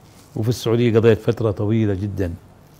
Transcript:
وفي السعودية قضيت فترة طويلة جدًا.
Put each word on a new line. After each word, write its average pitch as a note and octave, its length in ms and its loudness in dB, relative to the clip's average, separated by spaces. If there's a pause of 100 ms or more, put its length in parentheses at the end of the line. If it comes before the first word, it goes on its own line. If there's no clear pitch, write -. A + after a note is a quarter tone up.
(340)
وفي A2+ 140 -4
السعودية A#2 500 2
قضيت A2 220 4
فترة A2 300 -2
طويلة G#2+ 420 0
جدًا. F#2+ 400 -6 (460)